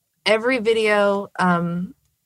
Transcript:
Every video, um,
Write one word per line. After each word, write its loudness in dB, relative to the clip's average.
Every 2
video, 0
um, -2